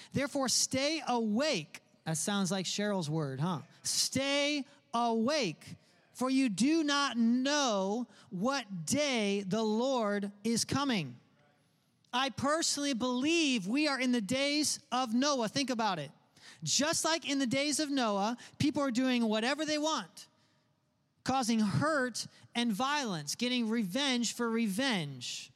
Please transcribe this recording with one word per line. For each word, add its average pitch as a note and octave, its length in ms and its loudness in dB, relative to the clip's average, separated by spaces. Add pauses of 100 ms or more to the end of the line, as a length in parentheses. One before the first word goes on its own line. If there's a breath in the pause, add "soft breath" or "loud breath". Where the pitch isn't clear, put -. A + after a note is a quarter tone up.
(120 loud breath)
Therefore, C4+ 380 0
stay C#4+ 560 0
awake." A#3 720 0 (240)
That D#3+ 140 -2
sounds G3 320 0
like F#3+ 160 -2
Cheryl's G3+ 420 -2
word, C#3+ 320 -2
huh? E3+ 220 -2 (200 loud breath)
"Stay C#4 840 0 (260 loud breath)
awake, A#3 840 0 (360 soft breath)
for B3+ 160 -2
you C4 220 4
do C#4+ 340 2
not C#4+ 320 2
know A#3+ 920 2 (220 loud breath)
what G3+ 560 -4
day A3 640 0
the G#3+ 160 0
Lord G#3+ 680 0 (140)
is A#3 220 0
coming." A3 500 0 (960)
I C4 160 0
personally C#4+ 640 0
believe B3+ 720 0
we D4 220 0
are C4+ 100 0
in B3+ 140 2
the A#3+ 80 2
days C#4 580 0 (140)
of B3 220 0
Noah. B3+ 340 2
Think C4 220 -2
about G#3+ 280 0
it. C#3+ 120 -8 (520 loud breath)
Just D4+ 440 0
like D#4+ 220 0
in C#4 100 0
the C4+ 80 2
days C#4 340 0
of D4 100 -2
Noah, A3+ 460 0 (220 loud breath)
people D4+ 240 2
are C#4 80 0
doing B3 340 2
whatever A#3+ 400 2
they D4+ 140 -2
want, D4 500 -4 (960 soft breath)
causing A#3 360 2
hurt B3+ 640 0 (280 loud breath)
and A#3+ 160 0
violence, G#3+ 640 -2
getting A#3+ 360 0
revenge A#3+ 640 0
for A#3 160 -2
revenge. G3+ 1040 -2